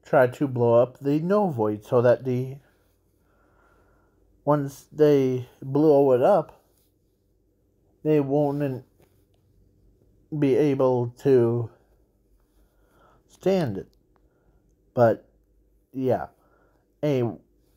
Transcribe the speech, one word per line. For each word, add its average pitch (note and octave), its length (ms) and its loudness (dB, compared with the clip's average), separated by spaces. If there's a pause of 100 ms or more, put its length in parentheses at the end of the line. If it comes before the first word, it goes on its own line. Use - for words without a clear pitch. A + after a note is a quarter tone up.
tried B2 300 2
to D3 120 -4
blow A#2+ 340 2
up B2+ 200 -2
the C#3+ 200 -2
Novoid D#3 640 -4
so B2 160 0
that A#2+ 240 2
the, C3 340 -6 (1900)
once C#3 480 -2
they C3+ 560 0 (120)
blow C#3 520 2
it B2 100 2
up, E3+ 400 0 (1400)
they D3+ 160 0
won't C#3+ 640 -4 (1500)
be C3+ 160 0
able C3 540 0 (100)
to A#2+ 500 0 (1600)
stand E3+ 480 -4
it. - 120 -14 (1080)
But, A2+ 340 0 (640)
yeah. A#2+ 360 -6 (760)
Anyway, B2+ 360 -4 (380)